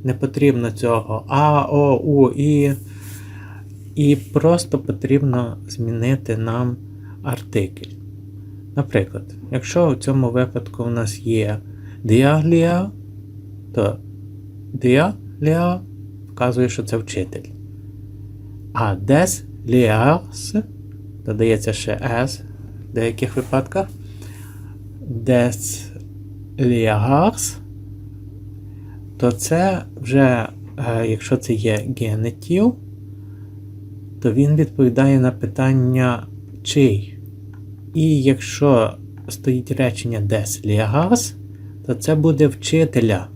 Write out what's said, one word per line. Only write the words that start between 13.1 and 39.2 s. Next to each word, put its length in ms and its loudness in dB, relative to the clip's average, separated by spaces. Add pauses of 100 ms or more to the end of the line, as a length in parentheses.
то 240 0 (760)
der 400 4 (280)
Lehrer 380 2 (520)
вказує, 380 2
що 140 -6
це 140 -2
вчитель. 520 -6 (1200)
А 220 0
des 480 4 (240)
Lehrers, 960 4 (600)
додається 480 2
ще 260 -4 (260)
с 180 -6 (460)
в 40 -14
деяких 420 0
випадках, 520 0 (1200)
des 800 0 (680)
Lehrers, 1000 4 (1600)
то 140 4
це 520 0 (180)
вже, 460 4 (300)
е, 300 0
якщо 300 0
це 160 -2
є 260 2 (200)
генетив, 760 0 (1500)
то 120 2
він 220 6
відповідає 640 6
на 120 4
питання 960 2 (360)
"чий?". 560 2 (760)
І 280 4
якщо 720 4 (340)